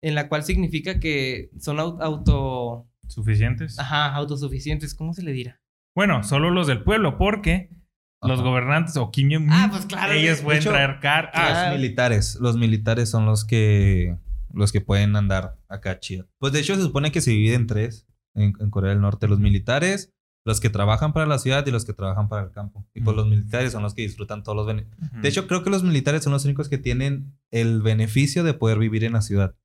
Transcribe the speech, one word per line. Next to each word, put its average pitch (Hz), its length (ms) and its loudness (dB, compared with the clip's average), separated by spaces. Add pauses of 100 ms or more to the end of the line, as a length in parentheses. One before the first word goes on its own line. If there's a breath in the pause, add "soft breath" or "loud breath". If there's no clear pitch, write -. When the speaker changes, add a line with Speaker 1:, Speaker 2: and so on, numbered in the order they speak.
Speaker 1:
en 156 120 -2
la 147 140 -4
cual 151 140 -2
significa 170 560 -2
que 135 600 -4
son 151 180 -4
au-, 170 240 -4
auto- 131 840 -2 (200)
Speaker 2:
¿Suficientes? 110 680 -2
Speaker 1:
Ajá, 143 380 -4
autosuficientes. 147 800 -6
¿Cómo 160 180 -6
se 185 80 -10
le 160 100 -8
dirá? 123 300 -10 (340)
Speaker 2:
Bueno, 175 280 2
solo 147 260 2
los 180 160 2
del 127 180 0
pueblo, 208 360 2
porque 185 500 0 (540)
los 131 160 0
Speaker 3:
Ajá. 127 100 2
Speaker 2:
gobernantes 143 480 0
o 117 140 -2
Kim 139 200 2
Jong-un, 156 200 2
Speaker 1:
Ah, 180 180 6
pues 196 160 -6
claro, 196 280 -4
Speaker 2:
ellos 156 240 2
Speaker 1:
güey. 139 80 -8
Speaker 2:
pueden 151 140 2
Speaker 3:
De - 40 -2
hecho, 151 80 0
Speaker 2:
traer 139 280 2
car-, 151 280 2
ah, 160 240 2
Speaker 1:
Claro. 175 200 0
Speaker 3:
los 147 80 -2
militares, 120 640 0
los 120 160 2
militares 113 520 2
son 110 180 2
los 107 180 2
que, 98 720 4 (340)
los 101 200 2
que 104 100 0
pueden 104 340 2
andar 95 400 0 (140)
acá 98 300 -8
chido. 92 280 -10 (120)
Pues 139 120 0
de 151 100 0
hecho, 170 140 -2
se 190 60 0
supone 147 300 0
que 156 100 0
se 131 100 2
divide 107 220 4
en 123 140 2
tres 110 400 -4 (260)
en, 104 260 2
en 104 120 -2
Corea 95 180 0
del 101 120 2
Norte: 101 260 0
los 101 120 4
militares, 131 720 2 (360)
los 110 120 0
que 117 120 2
trabajan 107 420 2
para 156 140 0
la 147 120 2
ciudad 135 280 0
y 135 40 -2
los 113 140 -2
que 104 80 -8
trabajan 98 360 -2
para 104 140 -4
el 92 80 -10
campo. 101 340 -14 (100)
Y 113 60 -8
pues 110 140 2
Speaker 2:
Ujú. 107 100 0
Speaker 3:
los - 40 2
militares 107 420 0
son 107 120 -6
los 104 100 -4
que - 80 -8
disfrutan 104 420 -8
todos 107 120 -6
los 107 120 -2
bene-, 107 200 -4 (120)
Speaker 2:
Ujú. 123 220 -10
Speaker 3:
de 131 80 0
hecho, 185 180 -2
creo 180 160 -2
que 185 60 -2
los 196 140 0
militares 151 400 0
son 143 100 0
los 139 120 0
únicos 139 240 -2
que 139 100 -2
tienen 135 540 -4 (180)
el 113 320 2
beneficio 110 600 2
de 160 120 2
poder 110 240 2
vivir 110 240 0
en 117 100 -2
la 113 80 2
ciudad. 101 440 0